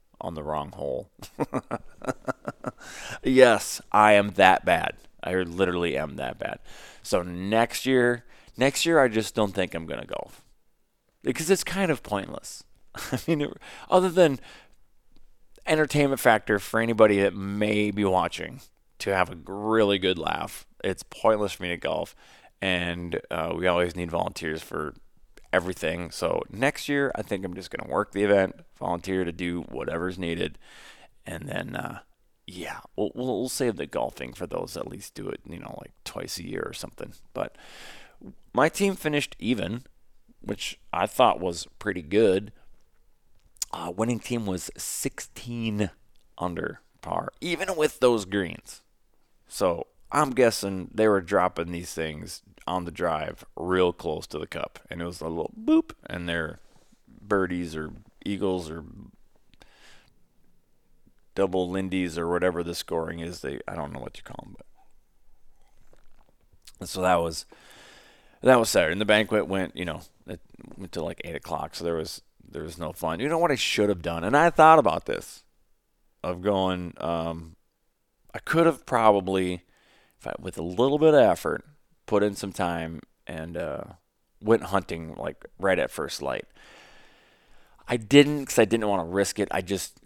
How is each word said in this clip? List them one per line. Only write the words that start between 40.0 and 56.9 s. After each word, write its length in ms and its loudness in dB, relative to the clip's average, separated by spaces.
which 360 -8
I 140 0
thought 340 4
was 280 -6
pretty 220 -4
good. 500 2
Uh, 240 -10
winning 240 -2
team 260 -6
was 300 -4
sixteen 1120 -6
under 440 -6
par, 380 -4
even 380 -4
with 240 0
those 240 6
greens. 560 -6
So 400 -2
I'm 200 2
guessing 640 2
they 140 4
were 140 4
dropping 500 0
these 220 -8
things 480 -8
on 160 -2
the 80 -10
drive 540 -4
real 380 4
close 340 -6
to 100 -10
the 100 -8
cup. 320 -10
And 120 -10
it 40 -4
was 160 -10
a 60 -8
little 300 -6
boop, 340 0
and 220 -8
they're 320 -4